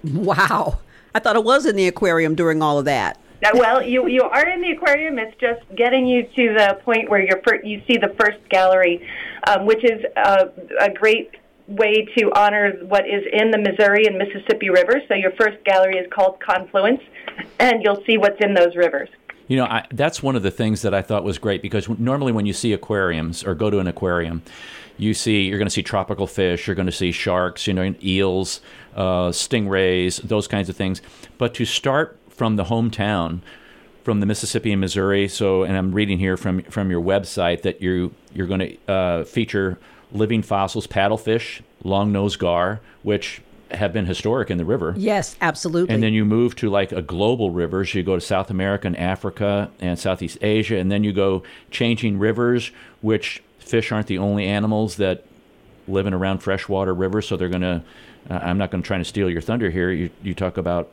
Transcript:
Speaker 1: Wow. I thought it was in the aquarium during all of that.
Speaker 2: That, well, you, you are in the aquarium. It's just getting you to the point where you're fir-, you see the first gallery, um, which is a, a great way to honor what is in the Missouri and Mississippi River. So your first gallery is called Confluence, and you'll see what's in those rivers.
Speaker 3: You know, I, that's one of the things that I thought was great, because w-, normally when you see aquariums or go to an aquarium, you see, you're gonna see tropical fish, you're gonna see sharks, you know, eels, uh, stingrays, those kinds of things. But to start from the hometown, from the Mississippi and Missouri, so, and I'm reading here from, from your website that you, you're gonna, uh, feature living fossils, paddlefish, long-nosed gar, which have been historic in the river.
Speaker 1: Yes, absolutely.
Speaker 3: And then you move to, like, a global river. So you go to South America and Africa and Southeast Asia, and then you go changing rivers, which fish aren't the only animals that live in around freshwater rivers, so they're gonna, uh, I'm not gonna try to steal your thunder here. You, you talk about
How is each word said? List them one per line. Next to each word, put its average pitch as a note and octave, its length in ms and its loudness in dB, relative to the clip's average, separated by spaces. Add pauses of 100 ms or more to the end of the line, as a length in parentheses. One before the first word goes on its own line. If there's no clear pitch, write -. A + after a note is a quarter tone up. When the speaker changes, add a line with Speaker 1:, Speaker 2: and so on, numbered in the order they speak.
Speaker 1:
Wow. F#3 760 0 (360)
I A3 40 2
thought A3 160 2
it A3 80 4
was B3+ 220 4
in G#3+ 100 2
the F#3+ 120 4
aquarium E3 480 2
during D#3+ 260 2
all D3 180 2
of C3+ 60 -2
that. B2 340 -2 (220)
Speaker 2:
That, - 140 4
well, B3 260 4
you, B3 260 0
you B3+ 160 4
are C4+ 240 2
in F4+ 140 -2
the F4 100 -2
aquarium. D4+ 480 0
It's A3 200 -8
just A#3 220 -2 (140)
getting B3+ 320 4
you B3 160 4
to A#3+ 300 0
the G3+ 320 4
point A3+ 240 0
where G3+ 120 4
you're F#3+ 200 0
fir-, A3+ 220 0
you G#3 240 -8
see A#3+ 100 4
the - 220 0
first G#3 180 2 (120)
gallery, F#3 560 4 (420)
um, G3 180 2
which A3 180 4
is A3 200 2 (120)
a, G3 340 4 (300)
a G3+ 140 4
great A3 380 2 (360)
way G#3+ 380 2 (120)
to G#3+ 180 4
honor G#3 360 4 (120)
what F#3+ 240 2
is G3+ 240 -2
in A3 200 4
the G#3+ 60 2
Missouri G#3 480 4
and G3 120 2
Mississippi G3+ 520 -2
River. F#3 380 6
So G#3+ 60 0
your F#3+ 180 2
first G#3 340 0
gallery F#3+ 320 4
is F#3 140 -4
called F#3+ 280 2
Confluence, G3 640 0 (580)
and A#3 240 4
you'll G3+ 220 2
see A3 120 4
what's G3 240 2
in G3+ 120 2
those F3 220 4
rivers. E3+ 340 0 (380)
Speaker 3:
You C3 100 2
know, B2+ 80 2
I, A2+ 260 -2
that's C#3 320 -2
one C3+ 140 0
of F#2+ 60 0
the F#2+ 80 0
things G#2+ 320 -2
that G2 100 0
I G2 80 2
thought G2+ 240 -2
was F#2 120 -2
great, G2 240 -2
because G2 240 -4
w-, A2 180 -4
normally C3 280 0
when G#2+ 140 0
you G2+ 80 -2
see A#2 180 -2
aquariums E2+ 720 -2
or F#2 120 -2
go G#2+ 140 0
to G2+ 100 2
an F2+ 80 -2
aquarium, E2+ 540 -2 (560)
you G#2 160 0
see, G#2+ 300 0
you're F#2+ 140 -2
gonna G2+ 120 0
see - 140 -4
tropical G2 440 -4
fish, F2+ 400 -2
you're G2 80 -2
gonna F#2 180 -2
see F2+ 180 -2
sharks, F2+ 560 -2
you G2 60 0
know, F#2 280 -2
eels, F#2+ 600 -2 (340)
uh, F2+ 340 0
stingrays, F#2 920 0
those G#2 260 -2
kinds G2 220 -4
of F2+ 80 -10
things. F#2+ 240 -4 (360)
But A#2+ 180 -2
to A#2 100 -2
start - 520 -2 (120)
from A2 280 -2
the F#2+ 80 0
hometown, G#2 720 -2 (640)
from G#2+ 160 0
the G2 60 0
Mississippi G#2+ 460 -2
and G2 100 0
Missouri, G2 460 0
so, F#2+ 360 0
and F#2+ 140 -2
I'm F#2+ 160 -2
reading G2 260 0
here F#2+ 160 0
from, F#2 280 -4
from G2 280 -6
your F2 100 -2
website F#2 600 -2
that F#2 200 -4
you, F2+ 320 -2 (200)
you're F2+ 140 -6
gonna, F#2+ 240 -4 (160)
uh, F2+ 360 -2
feature G2 540 -2 (360)
living G#2+ 280 0
fossils, G2 460 -2
paddlefish, A2 720 -2 (220)
long-nosed G2+ 560 0
gar, F2+ 400 0 (220)
which - 400 -4 (300)
have G2 200 -2
been G2 140 -2
historic G#2+ 460 -2
in F2 80 -2
the E2 60 -2
river. F2+ 300 -2
Speaker 1:
Yes, G3+ 460 -4
absolutely. E3+ 520 -2
Speaker 3:
And A2 100 2
then A2 100 2
you A2 120 2
move A#2 320 2
to, A2 120 -2
like, G2 220 0
a F#2 100 -4
global G2+ 480 -2
river. F2 340 -2
So G2+ 140 -4
you F2+ 60 -2
go F#2+ 120 0
to F2 60 -4
South G2 300 -4
America G2 360 -2
and F2 100 -4
Africa G2+ 840 -4
and F2 180 -4
Southeast F#2 440 -4
Asia, G#2+ 360 0
and F#2+ 140 0
then G#2 120 0
you G#2 80 0
go F#2+ 300 0 (300)
changing A2+ 480 -2
rivers, A#2 520 0 (300)
which G#2+ 400 -2 (180)
fish - 320 -2
aren't G#2+ 160 -2
the F#2 120 -4
only G2+ 260 0
animals G#2+ 520 -2
that F#2 280 -2 (640)
live F#2+ 180 0
in G2 80 -2
around F#2+ 260 -2
freshwater F#2+ 540 -2
rivers, F#2+ 340 -2
so G2+ 80 -4
they're F2+ 140 -4
gonna, F2+ 340 -2 (460)
uh, F2 120 -6
I'm F2+ 160 -2
not G2 140 -2
gonna F2+ 120 -4
try G2 160 -4
to F2 60 -6
steal G2 240 -2
your E2 120 -4
thunder A2+ 300 -2
here. F2+ 200 0
You, E2+ 180 -4 (120)
you G2 120 -8
talk F#2 240 -4
about F2 360 -4